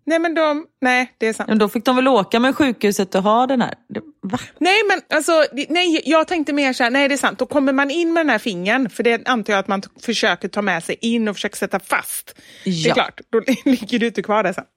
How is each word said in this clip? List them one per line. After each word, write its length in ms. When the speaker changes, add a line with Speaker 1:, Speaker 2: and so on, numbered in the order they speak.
Speaker 1:
Nej, 120
men 160
de, 320
nej, 380
det 80
är 60
sant. 160
Speaker 2:
Men 100
då 100
fick 160
de 120
väl 120
åka 320
med 160
sjukhuset 580
och 80
ha 240
den 160
här. 120
Det, 120
va? 160
Speaker 1:
Nej, 180
men 120
alltså, 360
det, 180
nej, 340
jag 240
tänkte 240
mer 200
så 120
här, 60
nej, 180
det 60
är 20
sant. 220
Då 80
kommer 260
man 180
in 220
med 80
den 100
här 80
fingern, 520
för 120
det 260
antar 240
jag 80
att 80
man 140
t-, 60
försöker 460
ta 140
med 220
sig 160
in 280
och 80
försöker 200
sätta 240
fast. 540
Det 60
är 180
Speaker 2:
Ja. 60
Speaker 1:
klart, 260
då 140
<laughs> 180
ligger 340
du 80
inte 160
kvar 200
där 100
sen. 120